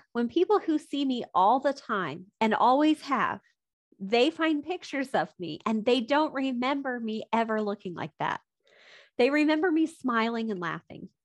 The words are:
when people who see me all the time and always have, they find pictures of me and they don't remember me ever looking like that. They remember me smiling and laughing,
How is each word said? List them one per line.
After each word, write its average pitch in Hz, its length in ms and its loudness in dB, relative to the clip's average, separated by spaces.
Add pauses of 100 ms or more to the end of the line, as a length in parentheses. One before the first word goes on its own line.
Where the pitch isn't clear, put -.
(120)
when 240 160 -2
people 381 320 2
who 302 180 0
see 285 260 -6
me 254 200 -2 (100)
all 214 260 4
the 277 140 0
time 185 520 -6 (140)
and 220 140 2
always 294 480 4
have, 233 380 -2 (580)
they 233 320 2
find 320 340 0
pictures 302 440 -6
of 170 200 0 (100)
me 160 280 -10
and 220 180 0
they 254 160 4
don't 285 320 0
remember 262 680 -2
me 220 320 -6
ever 220 300 0
looking 202 320 -6
like 156 260 -10
that. - 220 -4 (760)
They 254 100 4
remember 311 420 2
me 320 160 2
smiling 233 640 -2
and 190 100 -4
laughing, - 500 -10 (140)